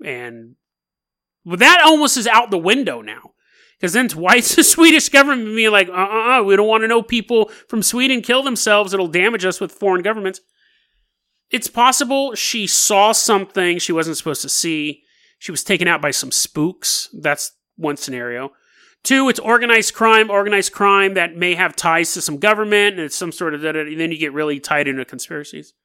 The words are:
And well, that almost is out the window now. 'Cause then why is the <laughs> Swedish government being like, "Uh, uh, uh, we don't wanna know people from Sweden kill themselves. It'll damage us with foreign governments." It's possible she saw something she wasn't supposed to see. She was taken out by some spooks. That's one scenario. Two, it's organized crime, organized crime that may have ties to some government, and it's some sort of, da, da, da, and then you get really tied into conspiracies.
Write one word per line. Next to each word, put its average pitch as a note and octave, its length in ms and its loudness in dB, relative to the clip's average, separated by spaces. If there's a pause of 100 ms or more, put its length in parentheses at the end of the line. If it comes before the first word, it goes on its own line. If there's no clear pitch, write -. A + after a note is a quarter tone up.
And A#2+ 540 -14 (880)
well, F3 140 -8
that D#4+ 260 6
almost D4+ 320 4
is A3+ 120 -4
out A3+ 240 2
the F#3+ 60 0
window E3+ 440 0
now. G#2+ 320 -16 (480)
'Cause F3 120 -2
then B3 180 2
why F3+ 240 2
is - 200 0
the E4 80 6
<laughs> - 0 -
Swedish E4 460 6
government C4 460 2
being A3 160 2
like, F#3+ 180 4
"Uh, F3+ 40 -12
uh, A3 460 0
uh, G#3+ 40 0
we G3 120 4
don't G#3 120 4
wanna A3 200 2
know A#3 140 2
people A3+ 500 -2 (160)
from A3 140 -4
Sweden B3 400 0
kill C4 220 0
themselves. G#3 500 0
It'll F#3+ 140 -2
damage F3+ 360 0
us F#3 160 -4
with F#3 120 -8
foreign F#3 320 -2
governments." G3 360 -6 (1080)
It's - 180 -6
possible C4 680 0
she G#3 320 -6
saw G#3 440 4
something F#3+ 680 0
she - 120 -4
wasn't D#3+ 260 -2
supposed - 260 -6
to C3+ 60 -8
see. D3+ 540 -4 (360)
She - 120 -12
was D3+ 120 -8
taken F3+ 240 -2
out D#3+ 140 0
by D3 100 -2
some C3 200 -6
spooks. - 800 -4 (100)
That's D3 320 -4 (240)
one D3 220 -6
scenario. B2 560 -10 (500)
Two, C4+ 260 2
it's A#3 100 0
organized A#3 560 0
crime, A3 340 4
organized G3+ 440 0
crime G3 420 2
that E3+ 200 -2
may F3 200 -2
have F3 200 -2
ties E3 380 0
to E3+ 80 -8
some D3 160 -6
government, G#3 600 2
and D#3+ 80 -6
it's C#3 100 -10
some F3 160 -8
sort D#3 240 -6
of, D3 80 -8
da, D#3 80 -4
da, D#3 100 -4
da, D3+ 80 -10
and D#3 100 -8
then E3 120 -2
you D#3 80 -8
get D3+ 120 -4
really D3 280 -4
tied C#3+ 280 -2
into C3+ 160 -4
conspiracies. D3 680 -14 (120)